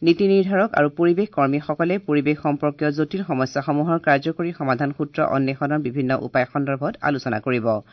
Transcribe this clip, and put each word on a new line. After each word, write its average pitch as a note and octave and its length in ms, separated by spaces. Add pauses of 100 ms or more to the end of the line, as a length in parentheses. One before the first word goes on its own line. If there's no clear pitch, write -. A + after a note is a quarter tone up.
নীতি E3+ 260
নিৰ্ধাৰক G3 480
আৰু D3 180
পৰিৱেশ F3 400
কৰ্মীসকলে D3+ 640
পৰিৱেশ D3 400
সম্পৰ্কীয় D3 540
জটিল D#3 320
সমস্যাসমূহৰ D3 760
কাৰ্যকৰী D#3+ 540
সমাধান C#3 400
সূত্ৰ C#3+ 340
অন্বেষণৰ C#3 560
বিভিন্ন C3 400
উপায় B2+ 240
সন্দৰ্ভত C#3 460 (100)
আলোচনা C3 380
কৰিব। A#2+ 260 (260)